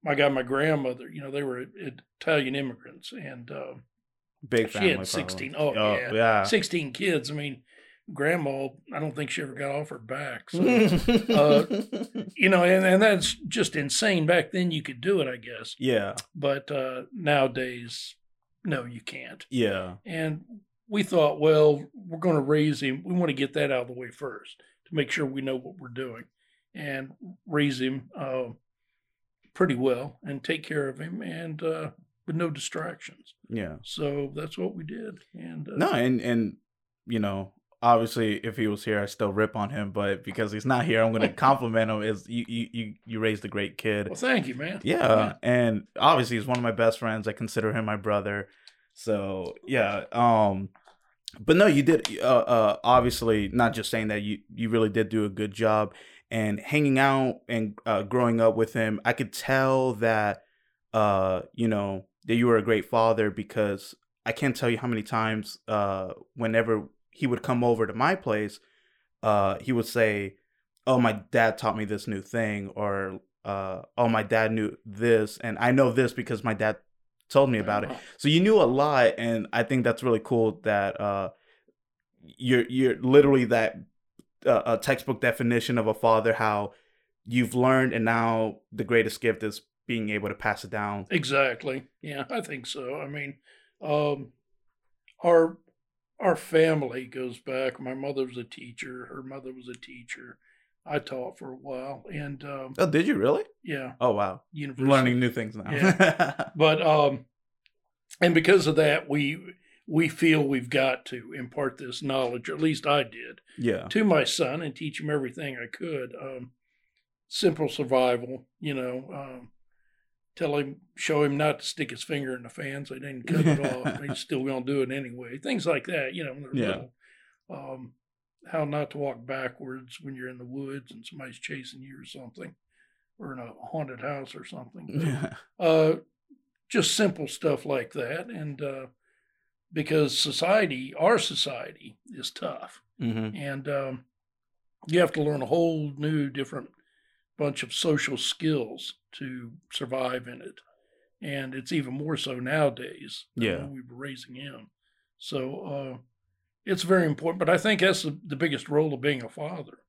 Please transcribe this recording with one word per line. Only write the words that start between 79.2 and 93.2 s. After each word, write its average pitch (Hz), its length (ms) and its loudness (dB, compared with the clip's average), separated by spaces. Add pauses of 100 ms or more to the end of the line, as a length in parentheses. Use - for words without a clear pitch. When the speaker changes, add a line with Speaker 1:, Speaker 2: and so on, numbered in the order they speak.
Speaker 2:
I 117 120 2
think 127 200 0
that's 117 200 0
really 117 200 2
cool 113 380 2
that, 101 400 0
uh, 101 300 -2 (920)
you're, 123 480 2
you're 127 320 2
literally 135 440 8
that, 113 300 2 (680)
uh, 120 220 6
a 113 100 2
textbook 131 420 -2
definition 117 600 0
of 107 80 0
a 107 80 0
father, 113 380 4
how 104 400 0 (520)
you've 117 300 0
learned, 131 360 4
and 113 140 0
now 113 540 0 (120)
the 107 120 -6
greatest 113 360 2
gift 113 220 0
is 107 220 -6 (240)
being 113 240 -4
able 104 180 -2
to 101 60 -6
pass - 280 -2
it 98 60 -14
down. 104 400 -6
Speaker 1:
Exactly. 135 800 -2 (160)
Yeah, 143 260 -8
I 240 120 -4
think 135 260 -12
so. 135 340 -8
I 139 60 -10
mean, 139 300 -10 (440)